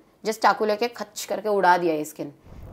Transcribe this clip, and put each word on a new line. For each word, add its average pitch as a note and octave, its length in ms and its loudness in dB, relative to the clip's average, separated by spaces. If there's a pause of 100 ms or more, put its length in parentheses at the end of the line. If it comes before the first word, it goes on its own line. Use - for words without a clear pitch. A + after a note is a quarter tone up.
(240)
just A3 180 -4
चाकू G#3 220 4
लेके G#3+ 240 -2
खच - 360 -12
करके G3+ 240 -6
उड़ा F#3 300 6
दिया E3+ 160 0
ये D3+ 100 -4
स्किन। C#3+ 280 -10 (400)